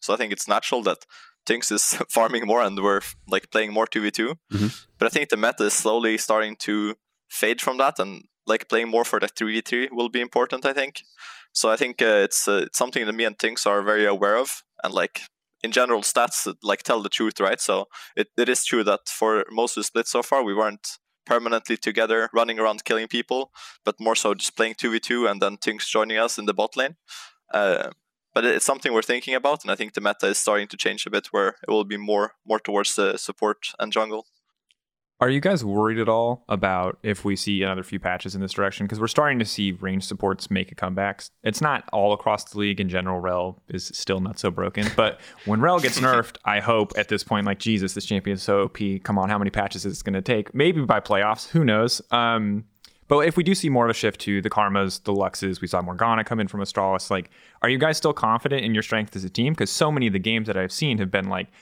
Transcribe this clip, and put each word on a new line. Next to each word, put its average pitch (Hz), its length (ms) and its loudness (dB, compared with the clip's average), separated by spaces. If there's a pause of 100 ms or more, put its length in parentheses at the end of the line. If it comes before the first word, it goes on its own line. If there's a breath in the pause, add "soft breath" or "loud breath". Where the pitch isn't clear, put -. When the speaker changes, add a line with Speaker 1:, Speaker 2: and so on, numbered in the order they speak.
Speaker 1:
So - 120 -2
I 110 40 0
think 113 160 -2
it's - 160 -8
natural 113 340 0
that 92 240 -2 (400 loud breath)
Tinks 117 240 -2
is - 240 0
<laughs> - 160 -4
farming 113 360 2
more 117 160 4
and 98 200 -2
we're, 101 180 2 (280)
like, 95 220 -4
playing 107 220 0
more 110 140 2
two 110 160 -2
v 104 80 0
two. 120 240 -2 (180)
Speaker 2:
Mm-hmm. 101 140 0 (320 loud breath)
Speaker 1:
But 113 80 2
I - 20 4
think 147 220 -2
the 110 60 2
meta 113 280 2
is 104 80 2
slowly 110 460 2
starting 107 420 0
to 107 360 -2 (340)
fade 117 320 0
from 131 160 -2
that, 139 200 0
and, - 260 -6 (220)
like, 110 220 0
playing 117 220 0
more 117 140 4
for 107 140 0
the 98 100 2
three 110 260 -4
v 113 80 0
three 127 300 -2
will 120 180 -2
be 123 100 -2
important, 127 460 0
I 139 80 0
think. 139 260 -4 (520 loud breath)
So - 180 2
I 110 60 4
think, 123 260 0
uh, 107 240 6
it's, - 220 0
uh, 98 180 4
it's - 120 -4
something 123 280 0
that 107 80 -2
me 113 100 0
and 107 140 -2
Tinks 113 280 -2
are 101 160 4
very 107 220 4
aware 101 320 4
of, 135 260 -2 (220)
and, - 80 -4
like, - 300 -2 (420)
in 113 60 -2
general, 120 300 4
stats, - 480 0
uh, 90 60 -6 (100)
like, 104 180 0
tell 113 200 0
the 101 60 -4
truth, 110 300 -2
right? 101 220 0
So 95 260 0 (300 loud breath)
it, 202 200 0
it 120 120 2
is 127 160 2
true 117 180 2
that 101 260 0
for 110 400 2
most 113 280 -2
of 104 60 -4
the - 20 -2
split - 240 -2
so 120 140 0
far, 139 200 2
we 101 120 -2
weren't 104 440 -4 (260)
permanently 117 520 0
together 113 580 0
running 113 240 2
around 107 260 0
killing 113 220 0
people, 127 460 -4 (320 loud breath)
but - 160 -2
more 110 160 2
so 101 180 2
just - 220 -6
playing 113 200 0
two 120 140 -2
v 113 80 2
two 120 300 0
and 101 120 -2
then 101 160 0
Tinks - 320 -4
joining 110 300 0
us 117 200 0
in 107 80 -8
the 101 80 0
bot 107 220 -2
lane. 165 200 -2 (580 loud breath)
Uh, 98 360 2 (440)
but 117 100 2
it's 120 200 2
something 135 280 0
we're 110 100 4
thinking 123 320 0
about, 139 280 2
and 101 80 -4
I 98 60 0
think 107 180 -6
the 101 60 -4
meta 104 260 0
is 101 120 2
starting 104 280 0
to - 100 -14
change 104 300 -4
a 104 40 -12
bit 101 200 -2
where 98 200 2 (180)
it - 20 2
will 107 140 2
be 101 140 -6
more, 104 340 0 (120)
more 110 140 2
towards 101 380 0
the 98 200 2
support - 520 -4 (100)
and 107 140 -4
jungle. 110 340 -2 (920)
Speaker 3:
Are 127 100 4
you 139 80 2
guys 160 260 0
worried 107 360 2
at 110 80 -2
all 117 400 0
about 92 560 -2
if 107 200 -2
we 98 120 0
see 98 260 -2
another 92 220 -4
few 98 160 -8
patches 92 340 -4
in 95 60 -4
this 95 140 -4
direction? 98 340 -2
'Cause 107 100 -6
we're 113 80 0
starting 143 320 2
to 113 60 2
see 98 260 -2
range 95 340 -4
supports 98 460 -4
make 95 220 -2
a - 20 -20
comeback. 95 480 -4 (220)
It's 110 160 -2
not 147 320 0
all 104 200 4
across 104 320 0
the - 140 -14
league. 101 220 0
In 95 80 0
general, 92 320 -2
Rel 90 480 -2
is - 260 -8
still - 240 -2
not 95 220 -4
so 120 100 0
broken. 95 460 -2
But - 240 2 (120)
<laughs> - 120 -18
when 107 160 2
Rel 175 180 4
gets 131 220 0
nerfed, 127 440 2
I 104 140 0
hope 107 380 2
at 104 120 0
this 104 140 -2
point, 104 240 0
like, 98 140 -2
Jesus, 98 340 0
this 101 120 -8
champion 98 280 -2
is 95 80 -6
so 101 200 4
O 95 60 0
P. 98 300 -4
Come 101 180 -2
on, 95 120 2
how 104 100 0
many 98 120 -2
patches 101 360 -4
is 90 140 -6
it - 40 -10
gonna 95 180 -2
take? 107 340 -2
Maybe 156 280 2
by 107 140 2
playoffs. 104 520 0
Who 165 140 4
knows? 113 460 2
Um, 113 540 2 (420 loud breath)
but 147 220 4
if 165 80 -2
we 175 80 4
do 190 100 4
see 165 140 0
more 123 160 4
of 117 60 2
a 110 40 2
shift - 280 -2
to 101 200 0
the 104 80 -2
Karmas, 98 540 0
the 104 80 0
Luxes, 95 480 -2
we 90 80 -6
saw 90 140 -2
Morgana 110 420 0
come 113 160 -2
in 98 80 0
from 104 140 -6
Astralis, 95 480 -2
like, 92 200 -2 (300 soft breath)
are 117 80 2
you 131 100 2
guys - 180 2
still 151 180 2
confident 120 500 2
in 110 100 2
your 110 80 2
strength 110 320 -2
as 95 80 -6
a 95 80 -6
team? 131 240 2
'Cause 104 160 -2
so 151 220 2
many 127 160 2
of 95 60 0
the 98 40 2
games 113 300 -2
that 98 80 -2
I've 95 160 -2
seen 135 260 0
have 98 140 -2
been, 95 160 0
like, 92 180 -4 (160 soft breath)